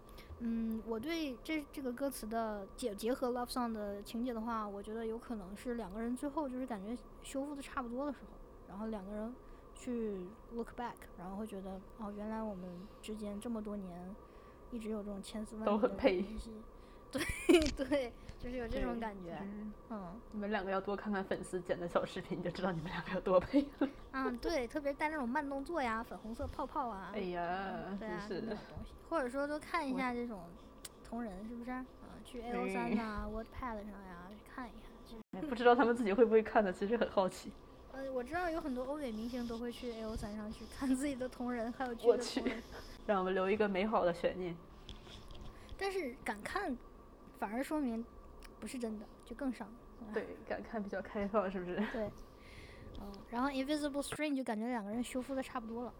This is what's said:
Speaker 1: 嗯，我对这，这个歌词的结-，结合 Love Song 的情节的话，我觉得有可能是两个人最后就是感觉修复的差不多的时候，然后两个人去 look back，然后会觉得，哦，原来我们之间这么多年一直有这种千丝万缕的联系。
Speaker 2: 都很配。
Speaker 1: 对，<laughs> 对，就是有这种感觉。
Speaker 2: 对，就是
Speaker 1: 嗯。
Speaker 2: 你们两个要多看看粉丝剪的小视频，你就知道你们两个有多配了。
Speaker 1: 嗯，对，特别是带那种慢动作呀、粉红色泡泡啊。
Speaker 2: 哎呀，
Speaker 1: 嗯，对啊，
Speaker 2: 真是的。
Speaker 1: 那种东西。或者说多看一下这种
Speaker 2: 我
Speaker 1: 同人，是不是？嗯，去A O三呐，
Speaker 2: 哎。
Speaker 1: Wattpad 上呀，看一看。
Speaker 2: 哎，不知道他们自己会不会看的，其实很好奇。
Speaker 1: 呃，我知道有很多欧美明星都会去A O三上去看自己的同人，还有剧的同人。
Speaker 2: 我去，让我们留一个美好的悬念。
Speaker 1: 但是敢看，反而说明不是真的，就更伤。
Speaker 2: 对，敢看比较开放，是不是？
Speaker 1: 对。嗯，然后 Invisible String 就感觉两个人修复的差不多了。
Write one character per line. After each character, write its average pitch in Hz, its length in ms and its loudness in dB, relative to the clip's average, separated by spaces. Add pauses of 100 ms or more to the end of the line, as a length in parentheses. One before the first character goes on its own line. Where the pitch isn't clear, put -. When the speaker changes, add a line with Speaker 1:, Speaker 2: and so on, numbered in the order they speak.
(380)
Speaker 1:
嗯， 226 480 0
我 226 120 0
对 302 440 0
这， 311 300 0
这 302 100 -6
个 254 100 0
歌 277 160 0
词 262 180 -4
的 214 380 0 (120)
结-， 220 180 -2
结 214 180 0
合 262 200 2
Love 247 180 -2
Song 240 220 0
的 202 300 -2
情 233 220 -2
节 254 80 0
的 220 80 -2
话， 220 280 0
我 202 120 -4
觉 214 140 -6
得 226 100 -2
有 226 140 -2
可 240 160 -6
能 196 220 -6
是 240 180 -2
两 214 180 -4
个 214 80 -4
人 240 160 0
最 294 120 -2
后 285 200 2
就 254 80 -4
是 254 80 -2
感 233 160 -2
觉 220 160 -4 (280)
修 269 200 -2
复 294 120 -4
的 277 40 -6
差 269 220 -4
不 240 60 -4
多 254 180 0
的 285 60 0
时 - 100 -10
候， - 60 -14 (380)
然 190 120 -10
后 220 80 -4
两 214 180 -4
个 202 80 -8
人 220 220 -4 (400)
去 214 520 -2 (260)
look 233 220 -4
back， 240 200 -4 (240)
然 180 120 -6
后 196 60 -4
会 220 100 -2
觉 196 140 -6
得， 190 180 -6 (200)
哦， 208 180 -4
原 208 140 -4
来 220 120 -2
我 214 120 -2
们 180 120 -6 (360)
之 214 120 -4
间 202 240 -4
这 240 120 -4
么 220 120 0
多 208 140 -2
年 180 380 -6 (560)
一 247 80 -4
直 214 100 -4
有 214 140 0
这 208 80 -4
种 196 120 -4
千 214 220 -4
丝 214 120 -8
万 220 60 -4
缕 220 40 2
的 214 60 8
联 214 80 6
系。 - 20 10
Speaker 2:
都 254 60 8
很 - 80 0
配。 196 280 4 (880)
Speaker 1:
对， 277 100 0 (480)
<laughs> 269 160 0
对， 254 260 2 (280)
就 240 100 -4
是 254 60 -2
有 240 100 -2
这 254 160 0
种 240 160 0
感 220 240 -2
觉。 170 80 -8
Speaker 2:
对， 160 80 -6
就 196 60 -6
是 208 220 -6 (240)
Speaker 1:
嗯。 202 300 -6 (120)
Speaker 2:
你 208 80 -4
们 202 100 -2
两 185 140 2
个 196 60 -2
要 190 100 4
多 196 160 0
看 208 160 -2
看 196 100 4
粉 190 220 0
丝 185 160 -2
剪 175 180 2
的 175 80 -2
小 - 180 4
视 - 160 -4
频， - 160 -2
你 170 60 -2
就 175 80 2
知 185 100 -4
道 185 120 4
你 160 80 0
们 170 100 -4
两 175 140 -2
个 196 80 -4
有 185 80 2
多 185 180 8
配 277 240 8 (160)
了。 269 100 6 (220)
Speaker 1:
嗯， 262 280 0
对， 311 280 2
特 302 140 -2
别 277 100 2
是 285 80 -4
带 311 100 4
那 311 80 2
种 254 120 2
慢 285 200 2
动 277 160 -2
作 339 160 0
呀、 226 220 2
粉 196 160 -8
红 220 160 -6
色 277 140 -2
泡 285 180 -2
泡 262 220 0
啊。 190 260 -4
Speaker 2:
哎 208 60 0
呀， 180 680 0
Speaker 1:
嗯， 196 100 -2
对 220 100 -4
啊， 214 200 -2
Speaker 2:
真 196 80 -2
是 - 40 0
的。 226 80 -2
Speaker 1:
那 214 80 0
种 - 120 -10
东 151 160 -10
西。 - 80 -12 (160)
或 320 120 4
者 247 80 2
说 277 180 0
多 294 140 0
看 311 280 0
一 254 80 2
下 254 160 2
这 240 140 -2
种 214 140 -6
Speaker 2:
我 - 680 -14
Speaker 1:
同 233 140 -4
人， 214 100 -4 (160)
是 240 60 -6
不 233 100 -8
是？ 247 60 -6
嗯， 254 160 -4 (380)
去 240 160 -8
A 233 140 -4
O - 120 2
三 240 300 2
呐， 214 320 0
Speaker 2:
哎。 214 40 -4
Speaker 1:
Wattpad 226 440 -4
上 208 160 -6
呀， 185 360 -12 (240)
看 254 160 -6
一 185 40 -12
看。 - 680 -10
Speaker 2:
哎， 311 60 -2
不 262 80 0
知 233 100 2
道 240 80 12
他 240 120 10
们 233 100 8
自 240 80 2
己 196 100 6
会 233 120 10
不 214 80 10
会 220 100 10
看 220 220 6
的， 185 80 4
其 - 120 0
实 220 120 4
很 220 120 4
好 190 200 6
奇。 - 240 -6 (400)
Speaker 1:
呃， 269 200 -4
我 247 120 0
知 277 100 -4
道 349 160 2
有 320 100 2
很 302 140 -2
多 247 80 -2
欧 269 140 -2
美 277 160 -2
明 220 160 -2
星 240 180 -2
都 233 100 -2
会 240 140 -4
去 240 220 -6
A 220 140 -6
O 220 100 -2
三 214 200 -4
上 214 140 -4
去 220 140 -8 (120)
看 262 160 4
自 262 140 4
己 277 80 2
的 254 140 -2
同 247 240 -2
人， 240 220 0
还 262 120 0
有 240 80 -2
剧 226 140 8
的 240 100 10
同 240 260 0
人。 240 120 2
Speaker 2:
我 - 20 -6
去， - 40 -8 (440)
让 202 140 6
我 185 40 4
们 185 80 4
留 190 160 6
一 202 80 6
个 214 120 6
美 190 180 6
好 214 180 6
的 175 80 8
悬 170 240 2
念。 180 200 -2 (1200)
Speaker 1:
但 392 140 0
是 302 220 0 (100)
敢 208 180 -2
看， 330 340 0 (600)
反 208 140 -2
而 247 100 0
说 302 180 0
明 233 240 0 (540)
不 220 80 -8
是 254 120 -6
真 220 200 -2
的， 214 60 -10 (200)
就 240 120 -12
更 262 160 0
伤。 214 160 -6 (440)
Speaker 2:
对， 214 140 0 (220)
敢 208 140 -2
看 208 200 -4
比 196 60 -4
较 190 120 -2
开 202 280 -2
放， 196 220 6
是 190 100 -2
不 180 40 -4
是？ 175 120 -2 (160)
Speaker 1:
对。 214 180 -2 (880)
嗯， 202 120 -6 (160)
然 240 140 0
后 277 60 4
Invisible 285 540 2
String 294 340 0
就 262 60 2
感 226 160 0
觉 226 100 0
两 233 160 0
个 202 60 -4
人 240 120 0
修 254 180 0
复 269 140 -4
的 262 80 2
差 254 180 -4
不 226 60 -6
多 233 180 -4
了。 208 160 -6